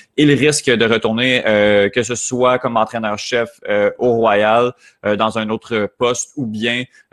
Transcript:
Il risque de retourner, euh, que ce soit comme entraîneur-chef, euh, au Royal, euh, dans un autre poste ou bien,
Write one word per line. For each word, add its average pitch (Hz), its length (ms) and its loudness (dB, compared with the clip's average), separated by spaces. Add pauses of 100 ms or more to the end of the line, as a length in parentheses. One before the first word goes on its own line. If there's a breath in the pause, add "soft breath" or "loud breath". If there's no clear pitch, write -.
(180 loud breath)
Il 147 140 4
risque 143 380 0
de 117 140 2
retourner, 113 600 0
euh, 104 420 4
que 120 140 0
ce 117 120 -6
soit 123 440 0
comme 120 180 -4
entraîneur-chef, 110 720 -2 (200)
euh, 104 300 2
au 123 140 0
Royal, 113 600 2 (340 soft breath)
euh, 104 100 0
dans 110 220 -2
un 110 100 -4
autre 107 500 -4
poste 123 380 -2
ou 139 100 -6
bien, 117 380 -4 (280 soft breath)